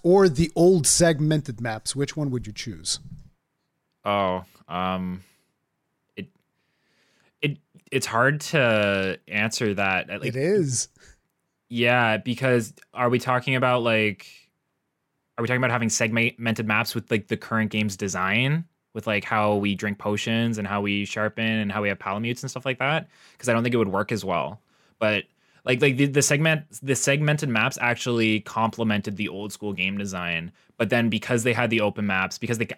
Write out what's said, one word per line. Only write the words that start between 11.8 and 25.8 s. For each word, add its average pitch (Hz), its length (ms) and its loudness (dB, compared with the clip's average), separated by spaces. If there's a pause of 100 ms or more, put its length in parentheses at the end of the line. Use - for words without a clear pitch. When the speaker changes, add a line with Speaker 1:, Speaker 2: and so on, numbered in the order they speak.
Speaker 2:
because 120 540 0 (220)
are 123 160 0
we 127 80 2
talking 127 380 0
about, 123 260 2
like, 107 460 0 (1080)
are 120 60 -4
we 113 60 -2
talking 123 120 2
about 123 120 2
having 117 180 0
segmented 117 760 0
maps 110 280 0
with, 113 160 -8
like, 110 160 0
the 113 100 -2
current 110 360 -2
game's 107 240 -2
design, 104 680 0 (300)
with, 110 140 -8
like, 104 160 -2
how 107 320 2
we 101 180 0
drink 101 240 -4
potions 113 580 -2
and 104 100 -4
how 101 140 -2
we 101 240 -2
sharpen 107 400 -4
and 110 280 0
how 104 100 -2
we 104 60 0
have 98 100 -2
palamutes 113 440 -4
and 135 80 -8
stuff 123 140 -10
like 131 140 -4
that? 156 300 0 (280)
'Cause 117 120 -6
I 120 40 2
don't 117 120 2
think 123 100 0
it 120 40 4
would 107 100 4
work 98 240 -2
as 98 120 -4
well. 85 360 -2 (400)
But, 107 240 2 (400)
like, 127 180 2